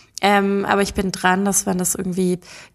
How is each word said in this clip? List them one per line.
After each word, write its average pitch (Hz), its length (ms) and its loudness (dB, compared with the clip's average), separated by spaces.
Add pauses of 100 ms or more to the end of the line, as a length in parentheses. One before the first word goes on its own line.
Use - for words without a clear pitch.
(220)
Ähm, 196 440 2
aber 202 160 2
ich 196 120 -2
bin 190 180 -2
dran, 185 320 2
dass 196 220 0
man 190 100 0
das 180 180 -2
irgendwie 180 440 -2 (360)